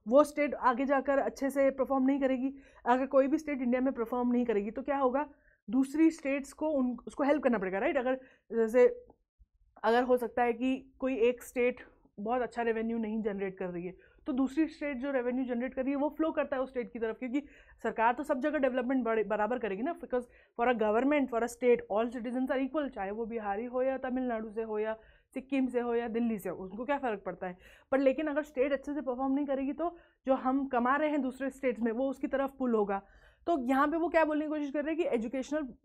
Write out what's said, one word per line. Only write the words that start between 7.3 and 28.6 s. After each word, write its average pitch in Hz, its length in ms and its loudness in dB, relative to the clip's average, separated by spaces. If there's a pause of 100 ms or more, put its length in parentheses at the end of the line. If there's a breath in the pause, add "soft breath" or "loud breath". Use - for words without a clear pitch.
करना 226 140 2
पड़ेगा, 190 220 -2
राइट? 277 180 0
अगर 254 220 0 (320 loud breath)
जैसे, 233 540 4 (800)
अगर 233 200 6
हो 247 140 4
सकता 240 260 0
है 240 100 2
कि 262 460 -2
कोई 262 180 -2
एक 240 260 4
स्टेट 247 380 0 (380)
बहुत 233 220 -2
अच्छा 220 200 -4
रेवेन्यू 226 360 -2
नहीं 220 240 -2
जनरेट 196 360 -4
कर 185 120 -6
रही 175 160 -6
है - 280 -14 (140)
तो 302 60 -4
दूसरी 269 340 0
स्टेट 294 300 -6
जो 277 140 -4
रेवेन्यू 247 340 0
जनरेट 247 280 -4
कर 262 100 -4
रही 269 80 -2
है 285 60 -2
वो 294 120 0
फ्लो 320 220 -2
करता 285 240 -2
है 254 60 -2
उस 262 80 -4
स्टेट 240 240 -6
की 233 60 -10
तरफ, 220 200 -4
क्योंकि 254 240 -4 (400 loud breath)
सरकार 233 300 2
तो 269 100 -4
सब 269 160 -2
जगह 302 180 0
डेवलपमेंट 254 460 0
बड़े-, 220 240 0
बराबर 214 320 0
करेगी 208 240 -4
ना, 339 160 -6
because 247 240 -4 (360 soft breath)
for 240 160 2
a 208 60 -6
government, 240 520 2
for 226 80 0
a 240 80 -2
state, 240 300 4 (120)
all 226 240 0
citizens 254 340 -4
are 269 200 0
equal, 285 200 -2
चाहे 196 220 -8
वो 226 140 -6
बिहारी 214 400 -4
हो 254 160 -4
या 262 160 0
तमिलनाडु 247 520 -4
से 220 140 -6
हो 220 160 -4
या 220 180 -2 (360 soft breath)
सिक्किम 262 340 0
से 240 120 0
हो 240 160 0
या 233 120 0
दिल्ली 226 320 -2
से 185 100 -6
हो, 180 140 -8
उनको 202 220 -10
क्या 285 120 -2
फ़र्क 220 280 -4
पड़ता 185 220 -6
है? 180 100 -10 (340 soft breath)
पर 269 80 2
लेकिन 277 280 2
अगर 294 160 -2
स्टेट 277 300 0